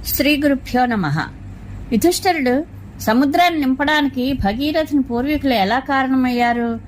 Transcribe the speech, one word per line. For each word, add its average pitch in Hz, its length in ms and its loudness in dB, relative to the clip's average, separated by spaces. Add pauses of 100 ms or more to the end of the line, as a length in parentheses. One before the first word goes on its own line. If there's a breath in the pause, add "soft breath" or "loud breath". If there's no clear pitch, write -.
శ్రీ 294 320 0
గురుభ్యో 269 480 0
నమః. 175 340 -2 (720)
యుధిష్ఠిరుడు 311 720 2 (340)
సముద్రాన్ని 302 600 2
నింపడానికి 277 720 0
భగీరథుని 285 720 0
పూర్వీకులు 262 500 0
ఎలా 214 260 2
కారణమయ్యారు? 247 1080 0